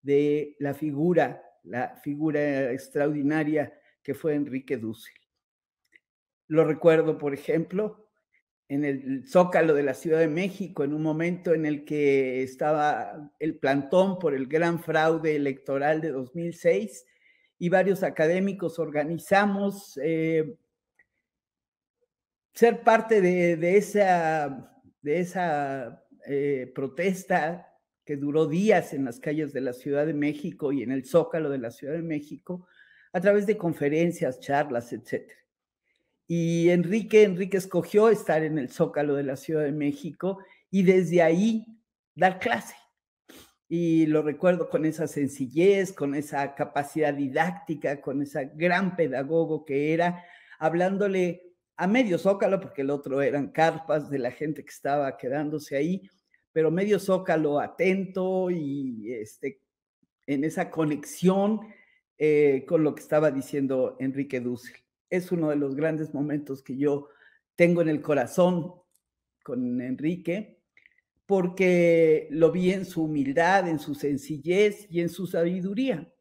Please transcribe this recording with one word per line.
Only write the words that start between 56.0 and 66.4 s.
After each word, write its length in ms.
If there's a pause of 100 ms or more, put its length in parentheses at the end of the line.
pero 140
medio 280
Zócalo 600
atento 920
y, 600
este, 480 (680)
en 160
esa 280
conexión, 880 (560)
eh, 500
con 160
lo 120
que 80
estaba 280
diciendo 680
Enrique 400
Dussel. 340 (360)
Es 220
uno 180
de 60
los 200
grandes 380
momentos 480